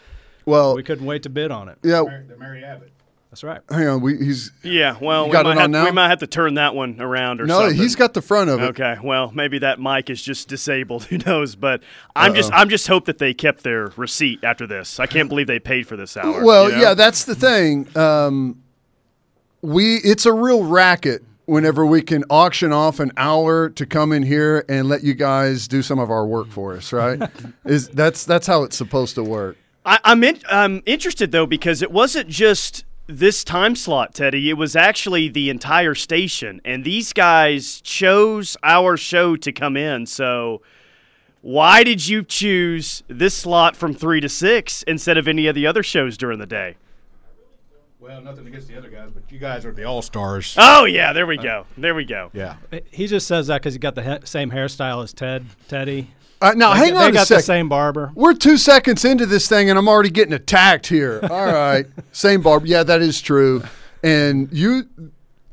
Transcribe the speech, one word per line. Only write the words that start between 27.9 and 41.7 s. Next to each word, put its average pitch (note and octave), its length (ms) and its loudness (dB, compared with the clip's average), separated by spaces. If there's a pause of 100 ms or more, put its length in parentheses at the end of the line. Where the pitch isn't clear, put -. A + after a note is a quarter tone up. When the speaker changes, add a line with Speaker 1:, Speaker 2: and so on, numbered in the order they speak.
Speaker 1:
that's E3+ 240 -2
how E3 160 2
it's - 140 -8
supposed B2+ 380 -4
to A#2+ 80 -6
work. G#2+ 340 -8 (260)
Speaker 4:
I, G3+ 200 2
I'm A#3 200 6
in, E4 160 2 (100)
I'm G3 360 0
interested, A3+ 460 -4
though, D#3+ 160 0
because D#3 340 -2
it F3 100 -4
wasn't A3+ 380 0
just G3 560 0 (220)
this E3+ 360 0
time G3 320 -2
slot, C#3 380 -2
Teddy. C#3 380 -2
It - 20 -2
was D3+ 220 -4
actually F3 520 0
the C#3 220 -4
entire D3 460 -2
station, D#3+ 680 -6
and B2+ 220 -8
these G#3 280 -6
guys D#3+ 680 2
chose G3+ 800 0
our F3 340 4
show F3 420 0
to D3 140 -8
come C#3 240 -6
in. C#3 300 -6
So A#2+ 560 -6 (800)
why D#3+ 420 4